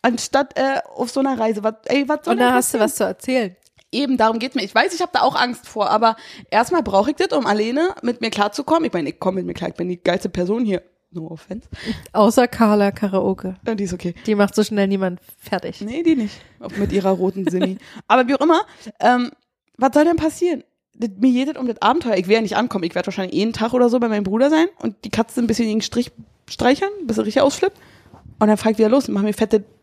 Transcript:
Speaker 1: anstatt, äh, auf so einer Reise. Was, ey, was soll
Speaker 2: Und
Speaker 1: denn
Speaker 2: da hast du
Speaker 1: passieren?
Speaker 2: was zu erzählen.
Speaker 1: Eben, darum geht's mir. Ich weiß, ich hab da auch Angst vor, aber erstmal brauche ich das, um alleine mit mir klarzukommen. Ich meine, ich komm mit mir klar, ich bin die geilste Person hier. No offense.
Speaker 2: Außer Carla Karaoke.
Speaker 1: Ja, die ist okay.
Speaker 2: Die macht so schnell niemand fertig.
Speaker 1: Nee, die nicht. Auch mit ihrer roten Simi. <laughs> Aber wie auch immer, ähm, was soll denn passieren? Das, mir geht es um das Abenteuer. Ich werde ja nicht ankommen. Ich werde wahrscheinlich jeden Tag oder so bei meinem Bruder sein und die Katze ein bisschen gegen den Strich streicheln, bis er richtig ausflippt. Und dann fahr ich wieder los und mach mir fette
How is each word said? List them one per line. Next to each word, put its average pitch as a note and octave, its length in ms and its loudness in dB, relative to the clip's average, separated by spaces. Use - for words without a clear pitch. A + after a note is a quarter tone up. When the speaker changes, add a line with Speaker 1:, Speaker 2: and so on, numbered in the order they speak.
Speaker 1:
anstatt, C4 560 -2
äh, C4+ 220 0
auf A#3+ 160 -6
so - 80 -2
einer C4+ 200 0
Reise. A3 240 -2
Was, A3 120 -2
ey, C#4 240 0
was D4+ 160 -2
soll A#3 80 0
Speaker 2:
Und A#3 60 0
Speaker 1:
denn B3 80 4
Speaker 2:
da B3 60 2
hast B3 200 0
du A3+ 60 -2
Speaker 1:
passieren? G#3+ 40 4
Speaker 2:
was G#3+ 120 -2
zu - 80 -2
erzählen. G3 520 -2
Speaker 1:
Eben, C4 260 -2
darum A3 220 2
geht's B3+ 160 -6
mir. A#3+ 80 -2
Ich G3 100 -10
weiß, F4 220 2
ich E4 60 -6
hab F4+ 120 -4
da - 80 2
auch B3+ 140 2
Angst B3 320 -4
vor, G#3 240 -2
aber A3 240 2
erstmal B3 320 2
brauche G#3 300 2
ich C#4+ 40 -4
das, F4+ 220 0
um B3 80 0
alleine A#3+ 560 0
mit A#3+ 200 -4
mir A3+ 100 -4
klarzukommen. C#4 540 0
Ich B3 80 -4
meine, D#3 160 -2
ich - 100 -14
komm F#3 160 -2
mit F3+ 100 -4
mir F3 80 -6
klar, E3+ 160 -6
ich E3+ 60 -10
bin F3 120 -6
die F3+ 140 -6
geilste F3+ 280 0
Person F#3+ 360 -2
hier. G3 160 -2
No E3 180 -10
offense. F#3 400 -16
Speaker 2:
Außer A3+ 340 6
Carla G#3 440 2
Karaoke. F#3+ 640 -2
Speaker 1:
Ja, A3+ 80 -2
die G3+ 100 -4
ist F3+ 80 -6
okay. F3 220 -8
Speaker 2:
Die G#3+ 100 0
macht G3+ 200 2
so A3 80 2
schnell G3+ 240 0
niemand F#3+ 320 -2
fertig. - 440 -8
Speaker 1:
Nee, A#3 220 -6
die D#4+ 120 4
nicht. A3 200 -4
Auch - 160 -14
mit G3+ 160 -2
ihrer F#3+ 200 2
roten F#3+ 380 0
Simi. F#3 280 -2
<laughs> - 140 -20
Aber B3 200 4
wie C4+ 80 2
auch - 60 -2
immer, E4 200 4
ähm, B3 320 2
was A3 160 2
soll D4 120 6
denn E4+ 120 4
passieren? D#4+ 460 -2
Das, A3 240 -4
mir B3+ 120 4
geht C4 240 0
es - 60 -10
um B3+ 60 -4
das A#3 160 -6
Abenteuer. A#3+ 320 2
Ich F3+ 120 -2
werde G3+ 100 6
ja A3+ 40 2
nicht G#3 160 -2
ankommen. G#3 260 -2
Ich E3 120 -6
werde F3 120 -2
wahrscheinlich F#3+ 280 -6
jeden A3 180 0
Tag A3+ 200 -2
oder B3 160 4
so A#3+ 100 2
bei A#3 100 0
meinem G#3 140 0
Bruder A3 260 2
sein D#4 180 4
und D#4+ 140 -6
die - 60 -10
Katze - 280 -2
ein A#3+ 80 0
bisschen A3+ 200 0
gegen G#3+ 120 -2
den G#3 40 -4
Strich - 280 -4
streicheln, C#4+ 420 0
bis A3 140 -2
er A3 60 -2
richtig G#3+ 180 2
ausflippt. E4 340 0
Und G#3+ 80 4
dann G#3 100 4
fahr A3 140 0
ich G#3 80 -2
wieder A3 100 4
los C4 180 4
und - 60 -6
mach G3+ 80 0
mir G#3 120 0
fette G#3+ 300 0